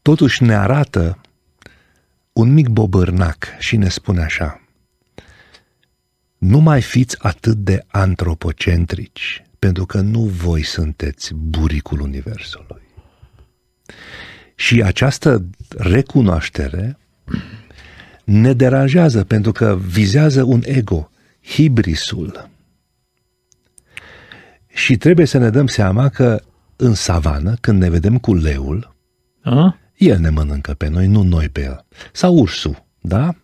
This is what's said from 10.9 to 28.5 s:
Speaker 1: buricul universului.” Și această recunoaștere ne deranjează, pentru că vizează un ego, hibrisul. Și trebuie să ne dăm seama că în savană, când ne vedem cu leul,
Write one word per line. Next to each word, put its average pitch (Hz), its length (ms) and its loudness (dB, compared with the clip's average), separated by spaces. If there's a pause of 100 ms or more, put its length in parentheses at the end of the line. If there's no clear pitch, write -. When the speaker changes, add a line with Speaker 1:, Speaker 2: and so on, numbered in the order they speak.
Speaker 1:
buricul 78 680 -4
universului.” - 840 -12 (1700)
Și 117 280 0
această 113 640 0 (320)
recunoaștere 90 1200 -2 (1300)
ne 110 300 4
deranjează, 131 720 2
pentru 107 280 0
că 104 240 0
vizează 107 680 2
un 120 220 2
ego, 107 440 -2 (360)
hibrisul. 101 1040 -2 (2250)
Și - 300 -2
trebuie 165 280 4
să 131 120 0
ne 120 120 4
dăm 131 180 2
seama 110 420 0
că 120 320 0 (400)
în 120 120 4
savană, 78 680 -2
când 98 200 2
ne 90 80 2
vedem 90 280 2
cu 117 180 0
leul, 76 600 -4 (480)